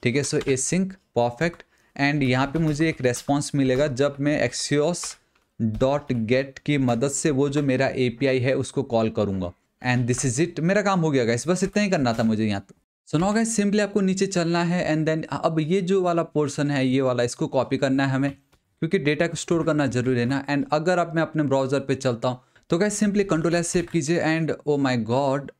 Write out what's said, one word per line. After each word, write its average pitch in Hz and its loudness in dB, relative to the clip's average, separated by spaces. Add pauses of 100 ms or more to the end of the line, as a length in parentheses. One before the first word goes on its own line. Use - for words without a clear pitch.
ठीक 123 2
है। 143 0
So 139 -2
async, 175 0 (260)
perfect, 143 -2 (340)
and 143 0
यहाँ 127 2
पे 165 -4
मुझे 160 2
एक 160 -4
रिस्पॉन्स 139 0
मिलेगा 135 2 (140)
जब 139 0
मैं 147 0 (120)
Axios 147 -2 (720)
dot 139 0 (200)
get 135 -2
की 147 2
मदद 127 0
से 156 -2
वो 139 2
जो 147 0
मेरा 135 2
एपीआई 131 0
है 127 2
उसको 131 -4
कॉल 110 0
करूँगा। 98 -2 (300)
And 123 0
this 123 -2
is 120 -2
it, 170 -2
मेरा 190 2
काम 190 2
हो 160 2
गया 131 4
गाइस, 117 0
बस 185 0
इतना 208 0
ही 196 0
करना 135 2
था 117 -2
मुझे 110 2
यहाँ। 98 -2 (420)
So 151 -2
now 190 2
guys 226 0
simply 202 2
आपको 202 0
नीचे 190 2
चलना 170 0
है 175 0 (100)
and 156 0
then 160 -2
अब 160 0
ये 170 0
जो 185 0
वाला 170 0
पोर्शन 147 -2
है 135 0
ये 131 2
वाला 123 0
इसको 123 -2
कॉपी 131 -2
करना 139 2
है 131 0
हमें। 139 -2 (500)
क्योंकि 165 0
डेटा 147 0
को 165 -4
स्टोर 165 -2
करना 147 0
जरूरी 123 0
है 120 0
ना। 135 -2
And 143 0
अगर 165 0
अब 165 -2
मैं 165 2
अपने 156 -2
ब्राउज़र 135 0
पे 139 -2
चलता 127 -2
हूँ, 117 -6 (300)
तो 170 2
गाइस, 208 0
simply 202 2
control 165 0
S 170 0
सेव 170 -2
कीजिए 160 0
and 160 0 (180)
oh 143 2
my 131 2 (140)
God, 139 0